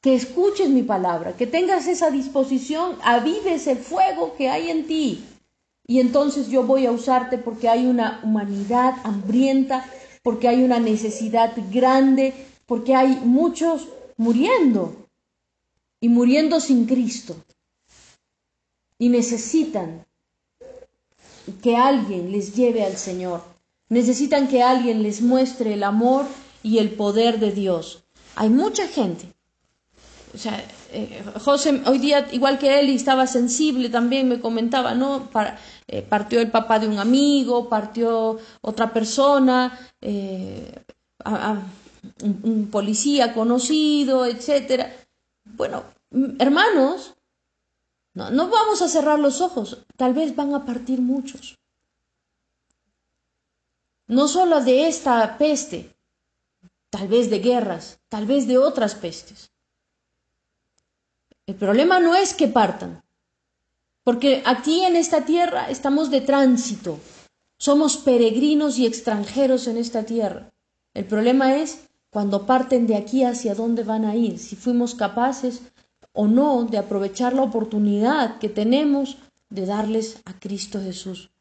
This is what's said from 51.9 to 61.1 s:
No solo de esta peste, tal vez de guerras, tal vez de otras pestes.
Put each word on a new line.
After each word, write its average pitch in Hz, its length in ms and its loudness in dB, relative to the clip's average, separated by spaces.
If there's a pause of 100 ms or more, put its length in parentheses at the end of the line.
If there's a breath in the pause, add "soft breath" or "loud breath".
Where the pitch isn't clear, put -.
No 269 200 2
solo 339 340 2
de 262 260 4
esta 233 500 0
peste, 285 580 -2 (920)
tal 196 180 -8
vez 220 220 2
de 208 100 0
guerras, 208 600 -2 (100)
tal 214 160 -6
vez 254 220 0
de 247 100 2
otras 254 380 2
pestes. - 540 -16 (2000)